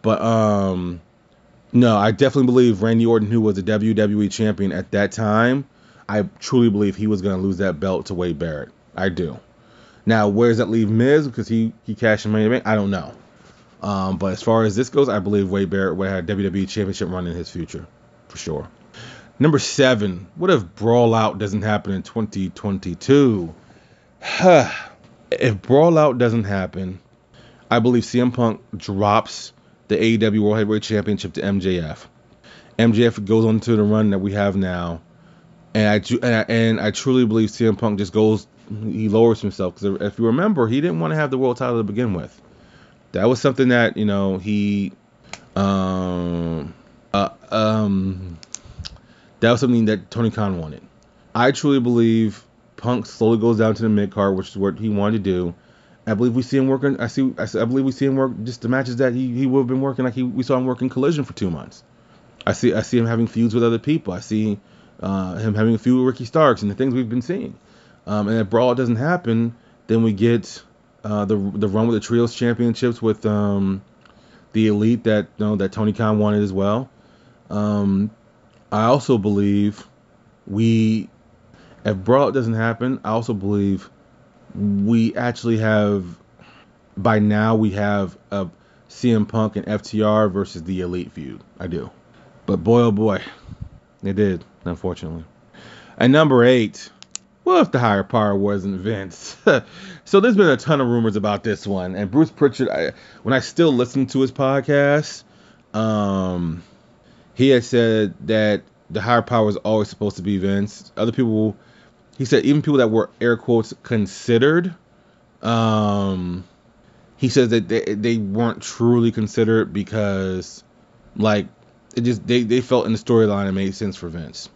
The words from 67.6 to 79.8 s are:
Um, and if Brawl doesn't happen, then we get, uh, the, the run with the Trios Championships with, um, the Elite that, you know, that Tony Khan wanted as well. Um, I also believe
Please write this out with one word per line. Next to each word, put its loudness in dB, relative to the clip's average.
Um, -2
and 0
if -2
Brawl 4
doesn't 0
happen, -2
then 2
we 2
get, 0
uh, -2
the, 0
the -2
run 0
with 0
the -14
Trios 0
Championships -2
with, -2
um, 0
the 2
Elite 2
that, 0
you -2
know, 0
that -2
Tony -2
Khan 0
wanted 2
as -2
well. -2
Um, 0
I 0
also 2
believe 0